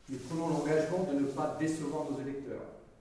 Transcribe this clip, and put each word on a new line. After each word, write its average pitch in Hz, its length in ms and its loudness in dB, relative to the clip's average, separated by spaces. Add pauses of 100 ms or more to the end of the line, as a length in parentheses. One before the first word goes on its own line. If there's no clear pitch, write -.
nous 131 100 -6
prenons 160 300 -2
l'engagement 156 560 4
de 139 160 2
ne 135 60 4
pas 143 320 0
décevoir 151 520 0
nos 139 80 -2
électeurs, 139 440 -6 (380)